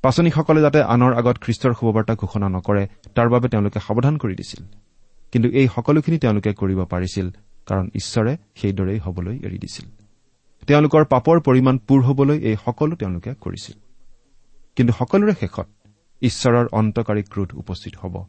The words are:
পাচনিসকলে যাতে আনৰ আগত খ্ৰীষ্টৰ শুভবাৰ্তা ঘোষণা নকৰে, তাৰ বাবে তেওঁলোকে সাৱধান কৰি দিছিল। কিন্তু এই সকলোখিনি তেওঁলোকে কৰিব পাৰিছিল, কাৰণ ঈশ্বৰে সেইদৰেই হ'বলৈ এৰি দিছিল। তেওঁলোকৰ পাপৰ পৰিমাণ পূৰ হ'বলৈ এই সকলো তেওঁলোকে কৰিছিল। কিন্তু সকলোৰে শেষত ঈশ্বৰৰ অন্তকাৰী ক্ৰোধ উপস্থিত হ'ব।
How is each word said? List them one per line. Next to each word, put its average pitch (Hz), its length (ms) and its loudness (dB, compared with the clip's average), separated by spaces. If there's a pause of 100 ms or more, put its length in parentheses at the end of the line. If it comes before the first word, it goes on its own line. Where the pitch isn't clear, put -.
পাচনিসকলে 156 580 2
যাতে 147 220 4
আনৰ 123 320 4
আগত 120 260 0
খ্ৰীষ্টৰ 120 320 -2
শুভবাৰ্তা 113 420 0
ঘোষণা 101 340 -4
নকৰে, 98 380 0 (280)
তাৰ 117 140 4
বাবে 123 200 2
তেওঁলোকে 104 320 -2
সাৱধান 131 380 -2
কৰি 104 160 -6
দিছিল। - 300 -14 (680)
কিন্তু 120 160 2
এই 127 200 4
সকলোখিনি 151 500 0
তেওঁলোকে 104 340 0
কৰিব 95 320 -2
পাৰিছিল, 90 460 -4 (360)
কাৰণ 95 280 -2
ঈশ্বৰে 113 420 -2 (180)
সেইদৰেই 98 440 -4
হ'বলৈ 92 400 -8
এৰি 92 200 -10
দিছিল। - 300 -14 (760)
তেওঁলোকৰ 147 380 4
পাপৰ 156 360 2
পৰিমাণ 131 380 2
পূৰ 135 240 4
হ'বলৈ 139 360 2
এই 110 260 -2
সকলো 156 320 -2
তেওঁলোকে 95 380 -8
কৰিছিল। - 420 -14 (1000)
কিন্তু 120 160 2
সকলোৰে 196 480 0
শেষত - 260 -8 (540)
ঈশ্বৰৰ 120 520 2
অন্তকাৰী 107 500 0
ক্ৰোধ 98 320 -8
উপস্থিত - 420 -12
হ'ব। 92 320 -12